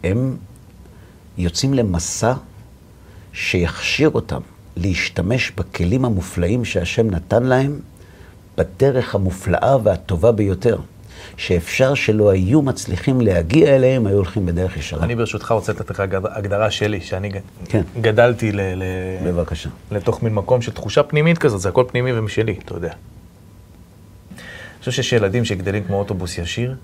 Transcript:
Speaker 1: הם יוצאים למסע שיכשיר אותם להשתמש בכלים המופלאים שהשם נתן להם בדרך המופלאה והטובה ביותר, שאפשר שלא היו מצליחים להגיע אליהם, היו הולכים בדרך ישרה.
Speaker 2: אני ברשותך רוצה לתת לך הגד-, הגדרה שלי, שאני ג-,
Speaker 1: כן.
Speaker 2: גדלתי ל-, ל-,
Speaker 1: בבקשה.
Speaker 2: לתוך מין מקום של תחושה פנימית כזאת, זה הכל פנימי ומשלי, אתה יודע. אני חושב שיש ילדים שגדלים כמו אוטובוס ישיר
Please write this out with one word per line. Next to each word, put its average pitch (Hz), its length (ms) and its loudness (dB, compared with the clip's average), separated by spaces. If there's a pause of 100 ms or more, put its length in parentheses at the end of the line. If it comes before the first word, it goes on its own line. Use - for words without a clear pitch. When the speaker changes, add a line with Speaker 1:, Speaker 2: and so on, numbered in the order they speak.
Speaker 1:
הם 127 340 0 (1000)
יוצאים 92 360 0
למסע 110 600 0 (1000)
שיכשיר - 760 0
אותם 92 320 -4 (360)
להשתמש 92 800 -2
בכלים 90 480 0
המופלאים 101 600 0
שהשם 98 440 0
נתן 101 340 0
להם 135 360 2 (760)
בדרך 123 580 0
המופלאה 95 680 2
והטובה 98 480 2
ביותר, 101 460 0 (600)
שאפשר 131 560 0
שלא 107 360 4
היו 95 320 4
מצליחים 127 600 -2
להגיע 117 540 4
אליהם, 127 320 4
היו 98 80 2
הולכים 98 300 0
בדרך 87 320 -2
ישרה. 76 260 -4
Speaker 2:
אני 120 120 -2
ברשותך 110 360 -4
רוצה 107 200 0
לתת - 180 -6
לך 101 100 -6
הגד-, 95 260 -2
הגדרה 104 460 -2
שלי, 104 300 -2
שאני 98 280 -6
ג-, 98 100 -8 (300)
Speaker 1:
כן. 107 120 2 (200)
Speaker 2:
גדלתי 113 500 4
ל-, 101 100 -2
ל-, 92 220 -4 (440)
Speaker 1:
בבקשה. 85 420 -2 (220)
Speaker 2:
לתוך 107 320 -2
מין 110 100 0
מקום 113 280 2
של 117 100 -6
תחושה - 320 0
פנימית 160 340 2
כזאת, 104 240 2
זה 98 80 0
הכל 123 180 2
פנימי 123 260 0
ומשלי, 110 420 -2 (100)
אתה 92 100 -10
יודע. 85 160 -6 (1400)
אני - 480 -18
חושב - 120 -6
שיש 127 220 0
ילדים 110 320 2
שגדלים 98 380 -2
כמו 98 160 -2
אוטובוס 92 380 -4
ישיר 117 460 -4